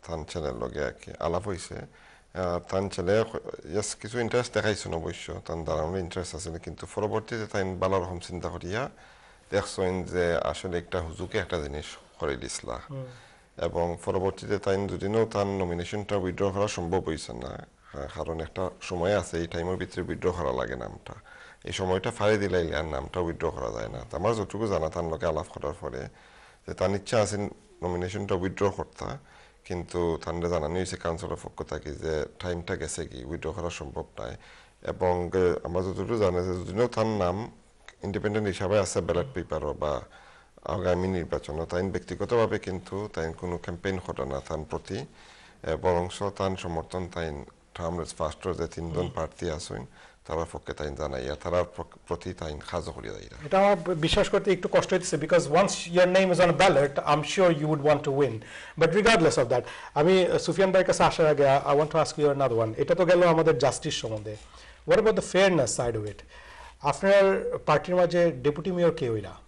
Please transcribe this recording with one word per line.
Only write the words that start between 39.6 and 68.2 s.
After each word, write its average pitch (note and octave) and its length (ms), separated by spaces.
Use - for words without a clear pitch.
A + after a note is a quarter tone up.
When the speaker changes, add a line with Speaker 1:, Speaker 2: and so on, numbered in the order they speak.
Speaker 1:
বা D2 280
আগামী F2+ 440
নির্বাচনও, D#2+ 580
তাই F2 180
ব্যক্তিগতভাবে G2 760
কিন্তু F#2+ 540
তাই E2 240
কোনো F2 200
ক্যাম্পেইন F#2 420
করে D#2 260
না C2+ 220
তার E2 100
প্রতি, F#2+ 360
এ, D#2+ 180
বরংস F2+ 420
তার F#2+ 200
সমর্থন E2+ 560
তাই D#2 320
টার্মলেস E2+ 400
ফার্স্টর E2 380
যে E2 140
তিনজন E2 340
Speaker 2:
হুম। F2 80
Speaker 1:
প্রার্থী E2 400
আছেন, - 360
তারার - 260
পক্ষে - 220
তাই D2 240
জানাইয়া, C#2 380
তারার F2 280
প্র-, - 440
প্রতি F2+ 260
তাই D2+ 260
কাজও E2+ 200
করিয়া A1 220
দেয় G1+ 100
না। - 220
Speaker 2:
এটা F#3+ 140
আমার G3+ 160
ব-, F3 200
বিশ্বাস E3 340
করতে G3 220
একটু F3+ 200
কষ্ট F#3+ 220
হইতেছে, F3 240
because D#3 280
once G3+ 120
your F3+ 100
name F#3+ 160
is D#3+ 100
on F3 60
a D#3 140
ballot, C#3+ 300
I'm D3+ 120
sure F#3 180
you D3+ 200
would D3 180
want C#3+ 140
to C#3+ 80
win। B2+ 120
But E3 140
regardless G3+ 500
of A#2+ 60
that, B2 120
আমি, F3 340
আহ, D#3+ 100
সুফিয়ান F#3+ 340
ভাইয়ের F#3 160
কাছে F3 160
আসার D#3+ 240
আগে, D3 160
I, C#3 300
I C#3+ 60
want D#3 120
to D#3+ 140
ask - 140
you D3 180
another B2+ 280
one। A2 120
এটা C#3 180
তো F#3 100
গেল F3 180
আমাদের D#3+ 340
জাস্টিস C3 440
সম্বন্ধে। G#2+ 340
What F#3 120
about G#3 140
the F#3+ 180
fairness F3+ 360
side A#2+ 220
of G#2 40
it? G2+ 140
আপনার F#3+ 840
পার্টির D#3+ 300
মাঝে F3 360